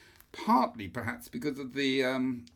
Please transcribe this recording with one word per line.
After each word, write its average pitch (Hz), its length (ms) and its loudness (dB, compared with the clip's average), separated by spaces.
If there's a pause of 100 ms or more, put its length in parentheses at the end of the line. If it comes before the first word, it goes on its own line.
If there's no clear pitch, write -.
(320)
partly 220 560 2
perhaps 120 400 -6
because 139 320 -4
of 127 140 -10
the, 135 280 4
um, 127 420 0 (120)